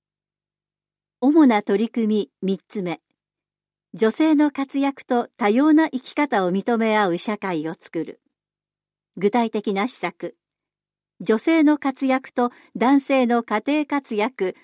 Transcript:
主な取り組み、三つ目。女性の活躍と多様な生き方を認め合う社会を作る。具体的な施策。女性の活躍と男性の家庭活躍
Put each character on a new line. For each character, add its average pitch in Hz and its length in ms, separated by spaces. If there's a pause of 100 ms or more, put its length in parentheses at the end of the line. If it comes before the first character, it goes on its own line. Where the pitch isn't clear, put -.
(1200)
主 294 260
な 220 180
取 208 220
り 226 40
組 226 180
み、 208 240 (100)
三 190 260
つ 208 140
目。 175 200 (920)
女 220 180
性 311 240
の 294 160
活 277 280
躍 277 260
と 240 300
多 226 140
様 277 240
な 311 160
生 247 120
き - 120
方 247 320
を 180 60
認 196 260
め 220 200
合 208 120
う 170 80
社 208 200
会 165 300
を 165 60
作 - 300
る。 - 180 (960)
具 196 140
体 233 180
的 208 240
な 196 140
施 - 100
策。 170 380 (880)
女 220 160
性 320 260
の 294 140
活 269 300
躍 262 260
と 247 180 (240)
男 254 240
性 269 280
の 233 160
家 214 220
庭 294 200
活 277 300
躍 208 480